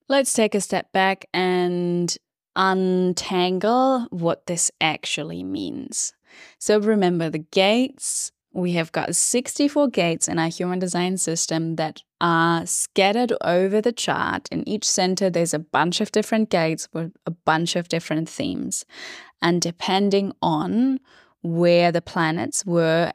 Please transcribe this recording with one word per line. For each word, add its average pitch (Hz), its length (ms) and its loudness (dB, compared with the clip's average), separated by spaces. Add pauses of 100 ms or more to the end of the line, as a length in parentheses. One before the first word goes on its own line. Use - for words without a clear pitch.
let's 269 260 2
take 214 200 2
a 202 80 2
step - 300 -4
back 190 420 2
and 180 840 0 (400)
untangle 185 1600 2
what 165 340 -2
this 170 240 -2 (100)
actually 156 640 -4
means. 92 680 -8 (460)
So 214 180 2
remember 180 540 2
the 160 80 -4
gates. - 920 0 (220)
We 180 200 -2
have 165 180 -2
got - 240 -2
sixty-four 285 720 0
gates 170 400 0
in 170 100 -2
our 165 120 0
human 180 280 -4
design 185 400 -2
system 165 600 -2
that 160 260 -6 (180)
are 170 460 2
scattered 208 640 2 (100)
over 190 380 2
the 240 100 2
chart. - 600 -2
In - 180 -4
each 214 180 -2
center, 185 440 2
there's 170 240 0
a 151 40 0
bunch 160 420 0
of 214 100 -4
different - 400 0
gates 160 420 0
with 165 200 -6 (120)
a 170 60 -6
bunch 165 440 0
of 170 120 -4
different 160 420 -4
themes. - 560 -6 (540)
And 175 220 2
depending 196 800 0
on 196 580 0 (440)
where 175 480 4
the 170 100 0
planets 170 640 -2
were 170 500 2